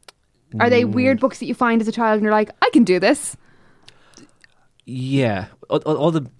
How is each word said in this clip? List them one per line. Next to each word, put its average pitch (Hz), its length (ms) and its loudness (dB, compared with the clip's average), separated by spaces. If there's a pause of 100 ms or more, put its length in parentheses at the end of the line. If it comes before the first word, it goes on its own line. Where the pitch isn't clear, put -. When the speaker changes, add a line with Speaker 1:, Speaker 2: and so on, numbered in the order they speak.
(580)
Speaker 1:
Are 240 120 2
they 247 140 4
Speaker 2:
Mm. 214 80 -4
Speaker 1:
weird 254 280 0
books - 180 -2
that - 80 -10
you 240 80 -6
find 233 260 0
as 214 80 -2
a 226 40 -6
child 226 240 0
and 208 60 -2
you're 214 100 0
like, 208 180 0 (120)
"I 508 100 2
can 240 120 6
do 180 140 2
this"? 214 380 0 (1500)
Speaker 2:
Yeah. 127 600 -2 (220)
All, 156 120 -2
all, 151 160 -2
all 147 140 0
the, 160 100 -2 (200)